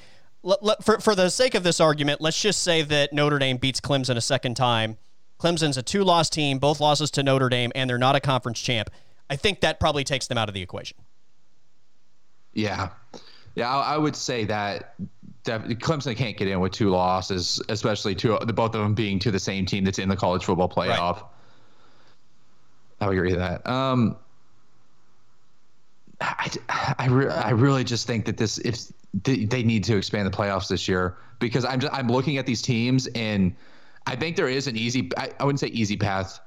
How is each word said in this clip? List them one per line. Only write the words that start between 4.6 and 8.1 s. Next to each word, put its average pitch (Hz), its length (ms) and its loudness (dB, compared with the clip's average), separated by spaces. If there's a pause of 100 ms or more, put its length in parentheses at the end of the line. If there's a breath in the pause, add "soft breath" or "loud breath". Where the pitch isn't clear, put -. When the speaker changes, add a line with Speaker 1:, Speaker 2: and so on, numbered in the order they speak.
Speaker 1:
Clemson's 160 380 2
a 127 40 -4
two-loss 175 480 4
team, 139 300 0
both 147 220 2
losses 147 300 4
to 139 120 0
Notre 135 240 4
Dame, 123 260 2
and 131 160 0
they're 120 80 0
not 127 160 6